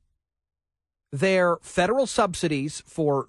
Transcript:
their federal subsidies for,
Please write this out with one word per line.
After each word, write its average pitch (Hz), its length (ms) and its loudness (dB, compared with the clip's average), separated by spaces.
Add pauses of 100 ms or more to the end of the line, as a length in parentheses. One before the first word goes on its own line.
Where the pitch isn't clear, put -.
(1120)
their 180 460 2
federal 220 480 0
subsidies 156 800 -2
for, 143 440 -2